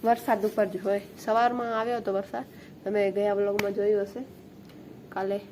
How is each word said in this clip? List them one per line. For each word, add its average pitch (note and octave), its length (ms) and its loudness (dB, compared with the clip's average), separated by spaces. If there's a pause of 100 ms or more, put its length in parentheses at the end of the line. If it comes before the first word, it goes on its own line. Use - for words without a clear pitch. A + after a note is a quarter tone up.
વરસાદ A#3 420 4
ઉપર G#3 240 2
જ - 20 -10 (120)
હોય. G3+ 160 2 (220)
સવારમાં A#3+ 540 2
આવ્યો A#3 220 0
હતો G#3 180 -2
વરસાદ, A3+ 280 -6 (360)
તમે G3+ 340 2
ગયા G3+ 220 2
વ્લોગમાં G3+ 400 0
જોયું G3+ 280 2
હશે B3 160 -10 (920)
કાલે G3 240 -2 (140)